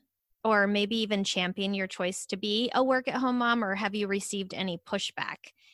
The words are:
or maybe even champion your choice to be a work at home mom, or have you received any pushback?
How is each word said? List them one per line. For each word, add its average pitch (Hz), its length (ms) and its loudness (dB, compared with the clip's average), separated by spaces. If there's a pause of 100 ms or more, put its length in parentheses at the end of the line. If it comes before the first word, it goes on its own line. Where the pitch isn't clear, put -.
(440)
or 208 240 6
maybe 202 300 0
even 208 260 0
champion 196 500 -2
your 190 140 -2
choice 185 400 -4
to 202 100 -4
be 214 360 0
a 262 100 4
work 254 240 2
at - 80 0
home 254 220 0
mom, 240 260 2
or 196 120 0
have 202 180 0
you 208 140 0
received 196 460 -2
any 185 240 -2
pushback? - 760 -6 (220)